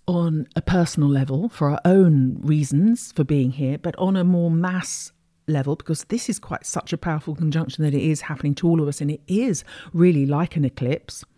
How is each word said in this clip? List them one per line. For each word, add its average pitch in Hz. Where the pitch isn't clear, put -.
on 170
a -
personal 165
level 139
for 143
our 147
own 165
reasons 151
for 156
being 135
here, 139
but -
on 190
a 180
more 175
mass 180
level, 143
because -
this -
is 214
quite -
such -
a 165
powerful 151
conjunction 156
that 143
it 143
is 156
happening 143
to 175
all 165
of 147
us, 147
and 147
it -
is 208
really 165
like 147
an 151
eclipse, -